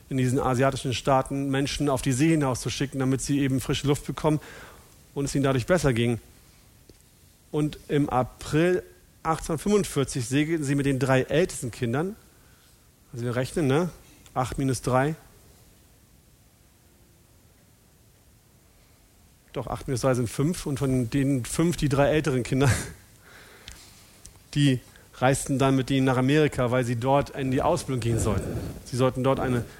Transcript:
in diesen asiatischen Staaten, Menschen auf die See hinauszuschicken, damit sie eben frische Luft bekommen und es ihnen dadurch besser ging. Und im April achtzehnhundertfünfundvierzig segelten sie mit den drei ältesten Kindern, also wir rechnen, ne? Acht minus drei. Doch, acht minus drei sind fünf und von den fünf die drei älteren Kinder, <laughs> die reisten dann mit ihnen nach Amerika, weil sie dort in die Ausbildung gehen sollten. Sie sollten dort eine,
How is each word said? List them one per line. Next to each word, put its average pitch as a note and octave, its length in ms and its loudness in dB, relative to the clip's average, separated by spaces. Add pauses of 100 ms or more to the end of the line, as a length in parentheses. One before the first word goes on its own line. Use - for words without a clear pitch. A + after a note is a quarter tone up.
in C#3 80 -4
diesen B2+ 220 2
asiatischen C3 540 0
Staaten, C#3 560 0
Menschen C#3 400 0
auf C3 120 0
die C3+ 120 0
See C#3+ 160 4
hinauszuschicken, C3+ 720 0
damit C3 220 0
sie C#3+ 180 0
eben C3+ 200 0
frische C#3 280 -2
Luft C#3+ 180 0
bekommen D3+ 340 0 (760)
und C#3+ 100 -2
es - 100 -4
ihnen C#3 80 2
dadurch C3+ 220 2
besser D#3 260 2
ging. A#2 280 0 (1300)
Und D3+ 260 -2 (100)
im D3 220 2
April D#3 720 0 (400)
achtzehnhundertfünfundvierzig D#3 1040 0
segelten D3+ 380 0
sie C#3 100 0
mit C#3+ 100 0
den C3+ 140 0
drei C3 240 4
ältesten C#3+ 480 -2
Kindern, C#3+ 440 -4 (1000)
also A#2+ 120 -6
wir A#2+ 100 -2
rechnen, C3 320 -2
ne? D#3 220 2 (440)
Acht C3 240 -4
minus C3 240 -2
drei. C3+ 340 2 (4000)
Doch, B2+ 160 -6
acht - 200 -8
minus B2+ 140 -2
drei C3 120 4
sind A#2+ 160 -2
fünf D#3 360 -2
und C#3 140 -4
von C3 300 0
den C3+ 340 0
fünf E3 320 0
die D3 140 0
drei C3+ 200 4
älteren D3 340 0
Kinder, C3+ 260 2 (840)
<laughs> - 960 -20
die C#3 260 2 (360)
reisten C3+ 440 2
dann C3+ 160 4
mit B2+ 160 0
ihnen C3+ 140 2
nach C3 120 2
Amerika, C3+ 540 2
weil B2+ 140 2
sie B2 100 -2
dort C3+ 360 0
in C3+ 200 -4
die B2+ 100 0
Ausbildung C#3 380 -2
gehen A2+ 200 0
sollten. G#2 380 -2 (280)
Sie - 100 -8
sollten B2+ 280 0
dort C3+ 180 2
eine, B2 240 -2 (140)